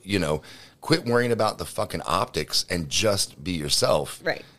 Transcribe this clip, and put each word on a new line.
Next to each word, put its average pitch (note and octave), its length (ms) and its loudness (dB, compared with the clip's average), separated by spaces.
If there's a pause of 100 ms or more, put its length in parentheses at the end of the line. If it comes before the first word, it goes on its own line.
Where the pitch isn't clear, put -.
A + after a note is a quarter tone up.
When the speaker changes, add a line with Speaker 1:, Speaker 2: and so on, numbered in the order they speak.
Speaker 1:
you G2 160 0
know, D2+ 220 0 (380)
quit D#3 260 2
worrying A#2+ 260 2
about G#2+ 260 2
the - 80 -8
fucking G2 400 -4
optics E2 640 0
and F2 200 -2
just G2 540 0
be F2+ 100 -2
yourself. D2+ 680 0
Speaker 2:
Right. - 220 -4 (140)